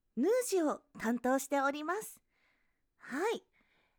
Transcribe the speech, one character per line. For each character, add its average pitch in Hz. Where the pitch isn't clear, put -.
ヌ 262
ー -
ジ 370
を 277
担 240
当 254
し 262
て 277
お 277
り 294
ま 349
す。 -
は 269
い。 -